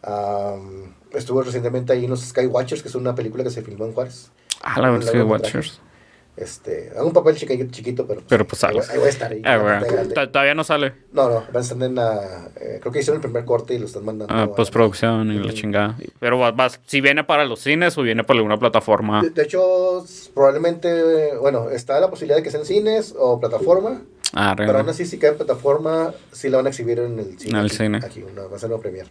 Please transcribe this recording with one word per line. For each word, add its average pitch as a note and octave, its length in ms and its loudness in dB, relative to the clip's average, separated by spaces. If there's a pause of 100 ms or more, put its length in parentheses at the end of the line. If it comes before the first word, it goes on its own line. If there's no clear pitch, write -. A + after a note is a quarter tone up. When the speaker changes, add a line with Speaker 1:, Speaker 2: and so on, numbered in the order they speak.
Speaker 1:
Am, G2+ 920 -6 (200)
estuve B2+ 300 -2
recientemente B2 500 -2
ahí B2 120 0
en B2 60 -4
los B2 100 -2
Skywatchers, B2+ 600 -2
que - 80 -14
es A#2+ 60 -14
una B2 200 -2
película B2 280 -6
que B2+ 80 -2
se A#2+ 100 -8
filmó G#2 240 -10
en A2+ 80 -8
Juárez. - 380 -8 (300)
Speaker 2:
Ah, - 200 -2
la B2+ 100 4
Speaker 1:
Un A#2 80 2
Speaker 2:
verdad, A#2 140 -2
Speaker 1:
largometraje. A2 380 2 (120)
Speaker 2:
Skywatchers. - 180 -12 (560)
Speaker 1:
Este, - 600 -10
hago C3+ 100 0
un E3+ 60 0
papel D#3+ 240 6
chiqui-, B2 340 -4
chiquito, B2 340 -6
pero, G#2 220 -6
Speaker 2:
Pero, G#2+ 180 4
pues, - 200 -6
Speaker 1:
ahí - 80 0
voy, - 100 2
Speaker 2:
sales. - 80 -6
Speaker 1:
ahí - 80 -2
voy - 80 4
a - 20 6
estar - 220 -4
ahí, G#2+ 140 -8
Speaker 2:
Ah, C3 80 4
Speaker 1:
en A#2 40 6
la G#2+ 60 2
Speaker 2:
güey. G#2 160 4
Speaker 1:
pantalla G#2 160 0
grande. A#2 200 -2
Speaker 2:
To-, C#3 160 0
todavía C#3 220 4
no D#3 120 0
sale. C#3+ 280 0 (200)
Speaker 1:
No, C3+ 160 4
no, A#2 60 2
van A2+ 200 -4
a B2 60 2
estar B2 200 -6
en B2+ 140 -2
la, G2+ 640 -2
eh, - 240 -10
creo B2 100 -6
que C3 80 -2
hicieron C#3 160 2
el D#3 60 -6
primer A#2+ 240 -4
corte A#2+ 280 0
y A#2 60 -2
lo G#2+ 60 -6
están G2+ 180 -12
mandando G#2+ 300 -6
Speaker 2:
Ah, A2 100 2
Speaker 1:
a G#2 100 0
Speaker 2:
postproducción A2 800 2
y G#2+ 80 -2
la G2 60 -4
Speaker 1:
Ujú. G#2+ 80 -4
Speaker 2:
chingada. G#2 420 -2 (240)
Pero B2 180 2
va, B2 140 4
vas, B2 360 0
si C#3+ 120 0
viene C#3 240 4
para D3 220 2
los A#2 160 -6
cines D#3+ 360 2
o D3+ 40 -2
viene A2+ 240 2
para B2 140 4
alguna G#2 200 2
plataforma. G#2+ 640 2
Speaker 1:
De, E3 60 0
de D#3+ 140 0
hecho, F3+ 600 2
s-, - 300 -20
probablemente, E3 1040 2
bueno, B2 320 0
está C3 320 0
la - 80 4
posibilidad - 260 0
de D#3 80 4
que C#3+ 80 -4
sea D3+ 80 -4
en D3+ 60 -6
cines G#3+ 520 0
o B2 220 4
plataforma. F3 640 2 (320)
Speaker 2:
Ah, G2+ 240 2
re, G#2 80 0
Speaker 1:
Pero G#2+ 80 4
Speaker 2:
re. A#2 60 4
Speaker 1:
aún C#3 100 0
así, E3 160 -4
si - 120 -10
cae D3 120 4
en D3+ 80 0
plataforma, D3+ 760 0 (200)
sí - 160 -6
la C3 80 4
van C3 80 2
a C#3 40 2
exhibir A#2+ 300 -2
en A#2+ 180 -4
el F#2+ 220 -10
cine - 120 -8
Speaker 2:
En A2+ 100 0
el G#2 60 2
Speaker 1:
aquí, G2 100 -2
Speaker 2:
cine. G#2+ 260 0
Speaker 1:
aquí, - 260 -14
una, G2 180 -16
va G2 100 -12
a - 20 -14
ser A2+ 100 -8
una A2+ 120 -4
premiere. F#2 300 -10